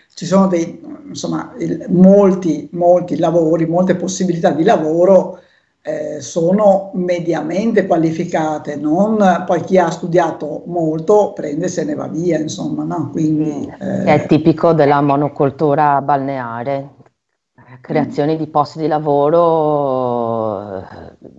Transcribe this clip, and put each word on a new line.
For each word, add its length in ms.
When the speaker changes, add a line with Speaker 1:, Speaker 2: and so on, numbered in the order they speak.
Speaker 1:
ci 120
sono 200
dei, 320
insomma, 500
il, 300
molti, 840
molti 440
lavori, 480
molte 320
possibilità 540
di 120
lavoro, 800
eh, 360
sono 760
mediamente 920
qualificate, 880
non 720
poi 160
chi 160
ha 120
studiato 760
molto 680
prende 320
e 40
se 140
ne 120
va 120
via, 320
insomma, 460
no? 260
Quindi, 540
Speaker 2:
Sì, 20
che 260
è 160
Speaker 1:
eh, 60
Speaker 2:
tipico 480
della 260
monocultura 1000
balneare, 880
creazione 560
di 100
posti 320
di 80
lavoro, 2000
eh, 340